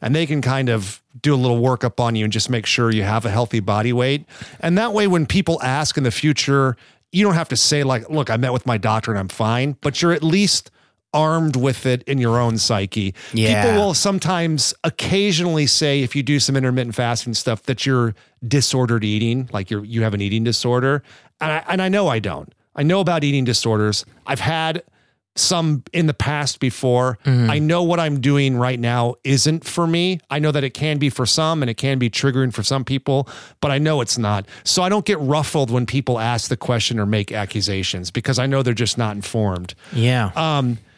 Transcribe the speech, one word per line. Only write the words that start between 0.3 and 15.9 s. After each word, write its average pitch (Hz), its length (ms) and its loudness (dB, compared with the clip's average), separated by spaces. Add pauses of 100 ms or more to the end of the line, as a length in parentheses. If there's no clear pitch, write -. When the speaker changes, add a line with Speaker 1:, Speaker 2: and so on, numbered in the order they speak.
Speaker 1:
kind 127 280 0
of 107 320 -2 (200)
do 147 120 4
a - 20 4
little 123 240 2
workup 123 400 0
on 117 160 0
you 110 80 0
and 107 80 0
just 110 180 -2
make 117 160 -2
sure 117 260 2
you 107 120 2
have 107 220 0
a 113 40 -2
healthy 113 300 0
body 107 320 0
weight. 131 340 0 (360)
And 175 160 2
that 226 160 0
way, 208 140 2
when 170 180 2
people 165 360 0
ask 135 360 -2
in 143 60 0
the 120 80 2
future, 139 680 2 (340)
you 185 120 2
don't 202 120 4
have 165 140 0
to 151 80 -2
say, 147 260 2
like, 127 260 -2
"Look, 151 200 -2
I 113 80 0
met 123 160 0
with 127 120 -4
my 120 120 0
doctor 107 340 0
and 101 80 -2
I'm 95 80 -4
fine," 120 540 -2
but - 200 -2
you're 170 120 4
at 156 100 -2
least 185 480 0 (420)
armed 156 440 2
with 127 280 0
it 123 180 2
in 139 160 -2
your 120 200 2
own 117 180 2
psyche. 98 560 -2 (200)
Speaker 2:
Yeah. 208 320 2
Speaker 1:
People 214 220 4
will 180 60 0
sometimes 170 800 0 (120)
occasionally 170 800 0
say, 143 360 2